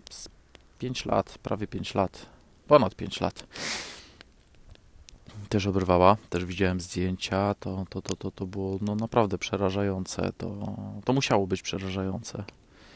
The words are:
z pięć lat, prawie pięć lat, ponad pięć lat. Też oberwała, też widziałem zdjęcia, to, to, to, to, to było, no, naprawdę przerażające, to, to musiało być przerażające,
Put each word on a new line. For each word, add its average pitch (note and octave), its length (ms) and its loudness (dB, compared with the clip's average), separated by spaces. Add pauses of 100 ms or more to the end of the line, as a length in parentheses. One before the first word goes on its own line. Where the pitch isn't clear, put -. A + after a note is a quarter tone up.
z - 200 -10 (500)
pięć B2+ 260 -6
lat, - 320 -2
prawie G2+ 300 -4
pięć - 280 -6
lat, G2 300 0 (420)
ponad C#3+ 280 6
pięć - 260 -8
lat. - 260 -2 (2000)
Też G2+ 180 2
oberwała, F#2 500 6 (120)
też F2+ 160 -2
widziałem F2+ 360 2
zdjęcia, F#2+ 800 0
to, F#2+ 300 -6
to, F#2+ 120 -8
to, - 140 0
to, - 160 -4
to - 140 -6
było, F#2+ 360 -4
no, G#2 140 0
naprawdę A2 420 2
przerażające, F#2+ 1000 -2
to, G2+ 380 -8 (300)
to B2 80 2
musiało A#2+ 340 2
być F#2 140 -2
przerażające, F#2+ 840 -4 (520)